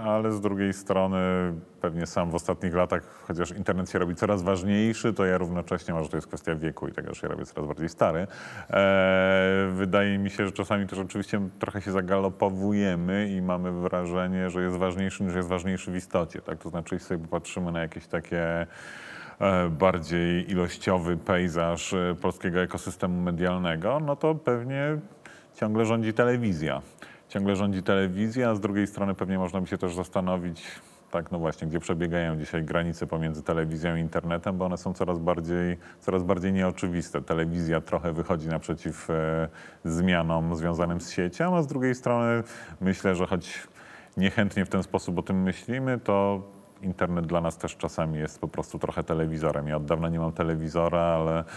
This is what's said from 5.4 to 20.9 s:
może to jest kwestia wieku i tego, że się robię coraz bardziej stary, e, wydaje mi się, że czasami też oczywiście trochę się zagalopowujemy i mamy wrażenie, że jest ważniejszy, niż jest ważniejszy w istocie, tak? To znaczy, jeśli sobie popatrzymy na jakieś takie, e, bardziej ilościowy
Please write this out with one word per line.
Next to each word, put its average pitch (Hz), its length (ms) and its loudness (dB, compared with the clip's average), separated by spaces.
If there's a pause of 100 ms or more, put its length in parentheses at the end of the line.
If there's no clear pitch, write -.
może 80 140 -2
to 82 80 -4
jest 76 100 -4
kwestia - 280 -4
wieku 76 340 -4
i - 40 -8
tego, 73 220 -8
że - 60 -14
się 78 80 -6
robię 76 160 -4
coraz 76 220 -6
bardziej 76 220 -4
stary, 87 380 2 (440)
e, 95 1040 6
wydaje 98 440 2
mi 98 120 0
się, 101 160 -2
że 90 60 -4
czasami 101 340 0
też 95 120 -6
oczywiście 98 420 -4 (180)
trochę - 240 -4
się 101 100 -4
zagalopowujemy 98 1400 2
i 95 120 0
mamy 90 300 0
wrażenie, 90 800 0
że 90 120 0
jest 90 140 0
ważniejszy, 92 480 -2
niż 87 100 0
jest 90 140 0
ważniejszy 92 420 -2
w 90 60 -4
istocie, 87 440 -2
tak? 82 180 -8
To 85 120 -10
znaczy, 87 240 -4
jeśli - 140 -6
sobie 82 160 -4
popatrzymy 87 480 -4
na 85 80 -2
jakieś 80 260 -6
takie, 85 600 -2 (760)
e, 92 280 4
bardziej 87 800 2
ilościowy 87 640 2